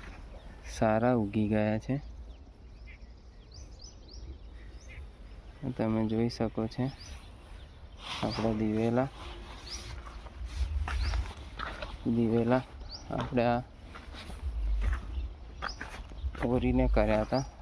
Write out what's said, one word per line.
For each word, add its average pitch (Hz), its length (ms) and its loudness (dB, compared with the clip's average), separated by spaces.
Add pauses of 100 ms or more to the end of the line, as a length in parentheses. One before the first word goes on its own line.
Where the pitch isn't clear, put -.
(760)
સારા 117 480 6
ઉગી 104 260 2
ગયા 107 300 4
છે. 131 180 0 (3750)
તમે 110 320 4
જોઈ 113 220 4
શકો 113 380 0
છો 123 160 0 (1400)
આપણા 110 380 2
દિવેલા. 113 480 4 (3000)
દિવેલા 117 580 6 (460)
આપણે 123 340 2
આ 120 180 6 (2750)
ઓરીને 127 400 6
કર્યા 107 360 6
હતા, 131 200 2 (180)